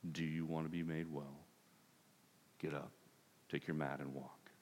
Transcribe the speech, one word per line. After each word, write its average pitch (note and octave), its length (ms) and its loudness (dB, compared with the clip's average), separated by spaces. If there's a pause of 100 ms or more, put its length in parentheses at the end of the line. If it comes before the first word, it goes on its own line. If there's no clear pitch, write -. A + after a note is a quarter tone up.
(120)
"Do D#2+ 100 2
you D#2+ 220 4
want D#2+ 220 2
to D#2+ 40 0
be E2+ 140 2
made D#2+ 260 2
well? C#2+ 300 -4 (1160)
Get D2+ 160 0
up, C#2+ 180 -4 (560)
take D#2+ 180 -2
your D#2+ 80 2
mat C#2 240 2
and C#2 160 -2
walk." - 360 -8 (120)